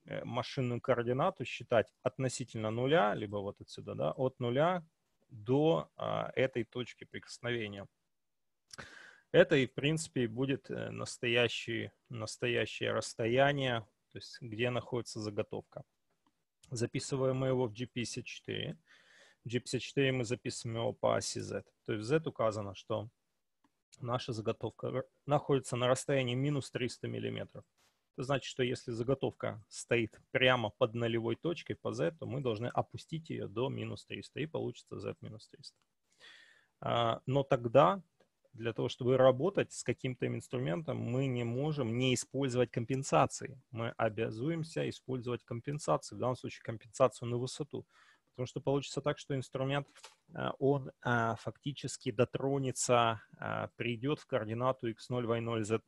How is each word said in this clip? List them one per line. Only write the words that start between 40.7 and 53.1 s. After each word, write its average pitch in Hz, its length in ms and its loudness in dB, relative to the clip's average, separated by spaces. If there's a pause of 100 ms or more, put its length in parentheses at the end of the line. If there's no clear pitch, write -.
мы 120 280 0
не 120 180 0
можем 123 520 0
не 127 180 4
использовать 123 560 0
компенсации. 131 880 0 (120)
Мы 117 260 -4
обязуемся 120 920 -2
использовать 123 560 -6
компенсации, 143 720 -4
в - 20 -10
данном 120 180 0
случае - 260 -10
компенсацию 120 680 0
на 120 80 0
высоту. 127 480 -6 (480)
Потому 123 120 -4
что - 140 -8
получится 139 400 -2
так, 147 180 -2
что - 160 -6
инструмент, 135 520 -2 (480)
э, - 240 -2
он, 139 320 2 (140)
э, 117 340 2
фактически - 720 -6
дотронется, 123 1120 2 (180)